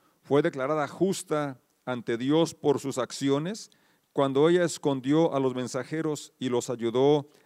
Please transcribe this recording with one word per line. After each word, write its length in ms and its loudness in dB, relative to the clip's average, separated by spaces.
Fue 180 2
declarada 460 -2
justa 760 -4
ante 320 -4
Dios 360 0
por 260 0
sus 200 -6
acciones 720 -4
cuando 340 4
ella 160 4
escondió 680 0
a 60 0
los 160 0
mensajeros 840 -6
y 100 -2
los 200 -2
ayudó 580 2